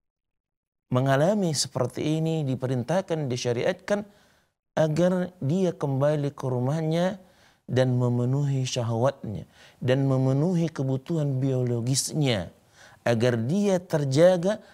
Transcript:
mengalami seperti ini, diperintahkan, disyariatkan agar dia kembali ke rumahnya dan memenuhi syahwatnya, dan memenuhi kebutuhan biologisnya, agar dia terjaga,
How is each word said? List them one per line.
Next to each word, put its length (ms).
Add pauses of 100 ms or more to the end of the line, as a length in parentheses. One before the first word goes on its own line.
(920)
mengalami 640
seperti 640
ini, 240
diperintahkan, 880
disyariatkan 720 (720)
agar 640
dia 320
kembali 640
ke 160
rumahnya 720 (480)
dan 240
memenuhi 720
syahwatnya, 800 (320)
dan 320
memenuhi 560
kebutuhan 720
biologisnya, 1120 (560)
agar 340
dia 380
terjaga, 800 (160)